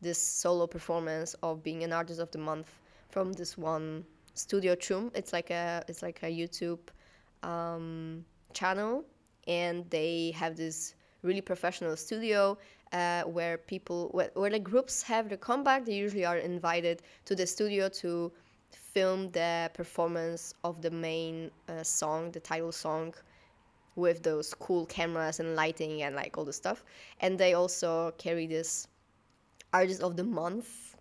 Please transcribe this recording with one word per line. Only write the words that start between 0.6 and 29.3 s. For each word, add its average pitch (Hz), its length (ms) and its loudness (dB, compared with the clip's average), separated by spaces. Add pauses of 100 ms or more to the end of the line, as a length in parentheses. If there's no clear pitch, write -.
performance 165 760 -2
of 160 220 -2
being 160 200 -2
an 165 100 0
artist 165 260 0
of 165 120 -4
the 165 60 -6
month 156 320 -4 (400)
from 190 240 0
this 175 240 -8
one 160 480 -2 (280)
studio, 185 420 2
Chum. 202 380 -2
It's - 200 -4
like 175 160 -2
a, 170 380 -2
it's 170 140 -10
like 170 220 -8
a 165 80 -2
YouTube, 170 480 -4 (640)
um, 165 800 -6 (300)
channel, 208 500 0 (440)
and 175 420 0
they 165 460 2
have 165 200 -2
this 165 400 -6 (280)
really 190 180 2
professional 175 560 -2
studio, 208 600 2 (360)
uh, 175 300 2
where 170 340 0
people, 175 540 -4
where, 180 220 2
where 196 160 2
the 214 100 2
groups 233 420 2
have 226 280 0
the 196 80 -4
comeback. 269 480 4
They 214 100 0
usually 202 300 0
are 175 120 2
invited 170 640 0 (220)
to - 100 0
the 180 120 2
studio 196 420 2
to 170 420 -2 (400)
film 190 580 2
the 170 440 0
performance 170 800 -2 (100)
of 170 180 -4
the 165 100 0
main, 165 600 -4 (180)
uh, 165 140 -6
song, 160 480 0
the 165 80 -10
title 165 320 -2
song, 160 420 -2 (800)
with 170 280 4
those 156 300 0
cool 175 320 0
cameras 165 540 0
and 165 160 -2
lighting 156 480 0
and, 139 120 -2
like, - 220 -4
all 156 80 -4
the 143 80 -6
stuff. - 300 -4 (380)
And 190 160 4
they 180 160 8
also 165 640 2
carry 165 300 -2
this 160 400 -2 (840)